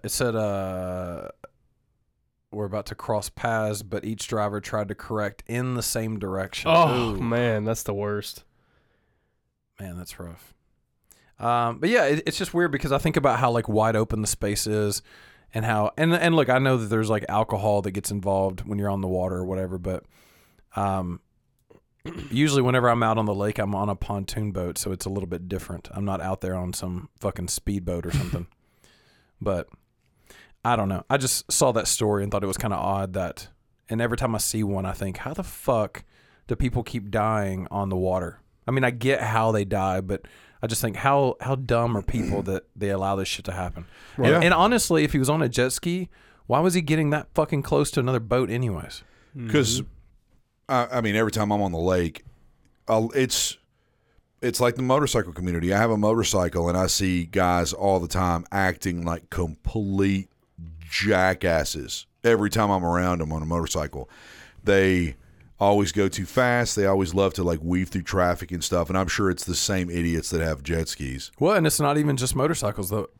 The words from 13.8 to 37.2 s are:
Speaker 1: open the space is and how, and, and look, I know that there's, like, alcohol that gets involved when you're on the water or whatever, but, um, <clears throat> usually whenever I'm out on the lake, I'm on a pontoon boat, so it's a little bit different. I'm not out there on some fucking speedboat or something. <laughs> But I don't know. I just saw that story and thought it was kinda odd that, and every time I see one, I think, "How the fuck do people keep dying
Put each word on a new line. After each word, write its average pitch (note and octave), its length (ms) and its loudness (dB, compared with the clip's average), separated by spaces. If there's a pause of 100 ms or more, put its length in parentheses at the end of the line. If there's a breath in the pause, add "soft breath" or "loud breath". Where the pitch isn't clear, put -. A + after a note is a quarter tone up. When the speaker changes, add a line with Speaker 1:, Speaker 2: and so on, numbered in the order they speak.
Speaker 1:
open A2 260 0
the G2+ 60 -2
space - 400 -2
is G#2+ 340 0 (540 loud breath)
and A2 100 -2
how, G#2+ 320 2
and, E3 160 4
and E3+ 220 4
look, C#3 140 6
I B2+ 100 4
know C3 180 4
that A2+ 80 -2
there's, A2 240 2
like, G#2+ 180 0
alcohol G#2 540 0
that G2 100 -4
gets F#2+ 200 -6
involved F#2+ 500 0
when G#2 160 -6
you're G2+ 140 -2
on G2 100 -2
the F#2+ 60 -2
water F#2 300 -2
or F2+ 80 -4
whatever, F#2 340 -4
but, F#2 240 -6 (720 soft breath)
um, F#2+ 440 -2 (840)
<clears throat> E3 240 -12
usually C#3 320 2
whenever B2 280 4
I'm A#2 120 4
out A2 160 2
on A2 80 2
the G#2 80 0
lake, G2+ 240 -2
I'm G2+ 160 -2
on G2+ 160 -2
a G2 60 -2
pontoon G#2 560 -6
boat, F2+ 260 -6
so - 140 -4
it's F2+ 140 -6
a G2 40 -6
little F#2+ 180 -4
bit F2 220 -8
different. F#2 420 -8
I'm G2 140 -6
not F#2+ 160 -4
out F#2+ 200 -6
there F#2 120 -4
on F2+ 200 -4
some F2+ 360 -8 (100)
fucking F#2 280 -4
speedboat F2+ 580 -4
or F2 60 -8
something. F2 400 -2
<laughs> - 60 -20 (840 soft breath)
But F#2 240 -2 (960 soft breath)
I A#2+ 120 2
don't G#2 120 0
know. F#2+ 220 -4
I C#3 80 2
just - 340 -2
saw C3+ 200 4
that A2+ 160 0
story G#2 340 0
and G2+ 100 -4
thought G#2 120 -2
it G2+ 40 -2
was F#2+ 120 -4
kinda G#2 180 -2
odd G2 360 -2
that, F2+ 340 -6 (420)
and A2+ 100 -2
every A#2 180 0
time A2+ 180 -2
I - 20 -2
see A2 260 -2
one, G2 220 -2
I F#2+ 60 -4
think, F#2+ 260 -6
"How - 160 -8
the G3 80 -6
fuck - 640 -2 (420 soft breath)
do B2 100 -4
people B2 280 0
keep G#2 260 -8
dying G#2 640 0